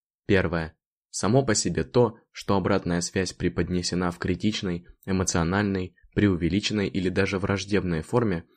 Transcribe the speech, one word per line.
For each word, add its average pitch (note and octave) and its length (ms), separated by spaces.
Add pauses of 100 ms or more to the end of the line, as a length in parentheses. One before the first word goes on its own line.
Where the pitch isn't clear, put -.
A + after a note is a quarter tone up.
(260)
Первое. E2+ 500 (360)
Само A#2+ 320
по A2 120
себе E2 280
то, A#2 360 (120)
что - 240
обратная F#2 460
связь F#2 320
преподнесена F2+ 800
в - 80
критичной, F#2+ 640 (200)
эмоциональной, F#2+ 880 (180)
преувеличенной G2 720
или F#2 220
даже F#2+ 300
враждебной F#2+ 640
форме, G#2+ 440 (120)